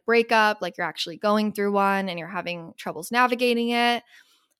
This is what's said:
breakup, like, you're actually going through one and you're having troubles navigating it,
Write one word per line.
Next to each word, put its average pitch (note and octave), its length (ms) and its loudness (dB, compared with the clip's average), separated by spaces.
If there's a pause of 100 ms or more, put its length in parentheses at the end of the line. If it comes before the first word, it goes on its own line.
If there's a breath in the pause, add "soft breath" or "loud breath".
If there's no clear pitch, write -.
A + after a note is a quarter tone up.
breakup, A3+ 560 4
like, F3 160 -8
you're F3+ 100 -4
actually D#3+ 300 -8
going G#3+ 360 0
through G3+ 180 -2
one G3 380 2
and F3 100 -8
you're D#3+ 80 -10
having F3 500 -8
troubles - 340 -10
navigating A#3+ 580 2
it, A#3+ 340 0 (560 soft breath)